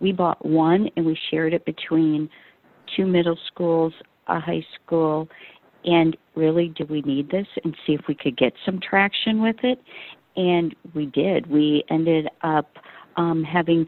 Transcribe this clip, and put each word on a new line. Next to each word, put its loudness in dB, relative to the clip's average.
we 0
bought -2
one 4
and 0
we 0
shared 0
it -2
between 0
two 0
middle 2
schools, 0
a 0
high -4
school, -2
and 4
really, 2
do -6
we -2
need -2
this, -2
and -4
see 2
if -4
we -2
could -4
get 2
some -4
traction 0
with 0
it. 0
And 0
we -4
did. 0
We 2
ended 0
up, 0
um, 0
having 2